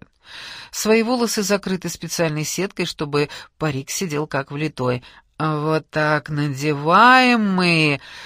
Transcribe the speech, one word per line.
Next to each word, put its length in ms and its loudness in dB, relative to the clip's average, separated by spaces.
Свои 320 2
волосы 400 0
закрыты 480 -2
специальной 540 -4
сеткой, 420 -4
чтобы 440 -2
парик 320 -4
сидел 380 -4
как 240 -6
влитой. 520 -4
А 200 -2
вот 300 -2
так 400 -2
надеваем 1300 4
мы... 440 2